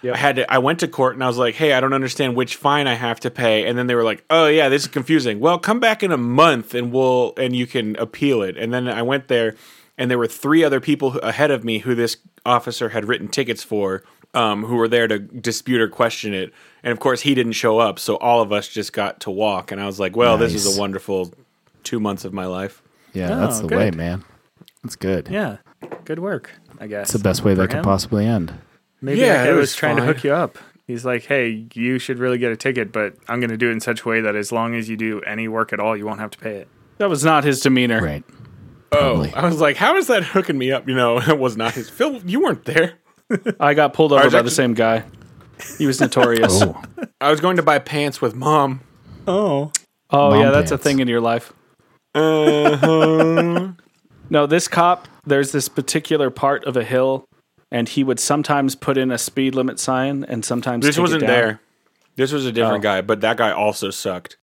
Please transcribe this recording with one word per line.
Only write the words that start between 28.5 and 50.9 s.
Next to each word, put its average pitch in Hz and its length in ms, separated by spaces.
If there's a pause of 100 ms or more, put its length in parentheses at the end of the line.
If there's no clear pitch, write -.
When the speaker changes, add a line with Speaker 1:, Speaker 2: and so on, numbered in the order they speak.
Speaker 4:
Maybe 139 200
Speaker 2:
Yeah, 247 140
Speaker 4:
that 127 100
guy 139 80
Speaker 2:
it - 20
Speaker 4:
was 170 60
Speaker 2:
was 139 160
Speaker 4:
trying 151 220
Speaker 2:
fine. 123 100
Speaker 4:
to 156 80
hook 127 80
you 143 100
up. 160 240 (300)
He's 120 180
like, 123 200
"Hey, 117 500
you 123 240
should 127 180
really 123 220
get 120 120
a 110 40
ticket, 120 360
but 104 220 (160)
I'm 120 100
gonna 113 160
do 117 140
it 113 40
in 113 60
such 117 240
a 120 60
way 113 120
that 104 140
as 104 160
long 117 220
as 113 160
you 110 80
do 110 240
any 110 260
work 110 240
at 107 80
all, 110 160
you 104 120
won't 104 120
have 107 120
to - 80
pay 107 160
it." 98 120 (300)
Speaker 1:
That 202 100
was 147 160
not 156 200
his 139 180
demeanor. 123 400
Speaker 3:
Right. 76 220 (680)
Speaker 2:
Oh, 147 60
Speaker 3:
Probably. 139 380
Speaker 2:
I 147 100
was 165 160
like, 147 160
"How 285 200
is 359 100
that 214 160
hooking 165 340
me 127 140
up?" 131 180
You 127 60
know, 123 260
<laughs> 117 60
it 156 100
was 127 180
not 110 200
his. 120 160
Phil, 262 340
you 190 140
weren't 277 260
there. 165 280 (360)
<laughs> - 300
Speaker 1:
I 147 160
got 147 180
pulled 156 200
over 139 100
Speaker 2:
Ours 127 100
Speaker 1:
by 165 80
the 120 60
Speaker 2:
actually - 80
Speaker 1:
same 123 180
guy. 113 300 (760)
He 156 80
was 135 160
notorious. 113 600
Speaker 3:
Oh. - 180 (400)
Speaker 2:
I 139 80
was 151 100
going 180 180
to 165 60
buy 147 140
pants 147 420
with 113 140
Mom. 135 480 (460)
Speaker 4:
Oh. 170 440 (380)
Speaker 1:
Oh, 143 220
Speaker 3:
Mom 139 100
Speaker 1:
yeah, 139 80
that's 147 220
a 147 60
Speaker 3:
pants. - 60
Speaker 1:
thing 139 180